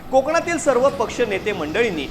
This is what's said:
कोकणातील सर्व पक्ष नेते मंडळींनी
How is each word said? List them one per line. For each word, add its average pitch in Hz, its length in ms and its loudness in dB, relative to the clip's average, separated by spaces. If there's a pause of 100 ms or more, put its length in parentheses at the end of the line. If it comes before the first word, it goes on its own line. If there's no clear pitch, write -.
(100)
कोकणातील 311 480 2
सर्व 262 300 4
पक्ष - 320 -2
नेते 208 320 -2
मंडळींनी 170 580 -2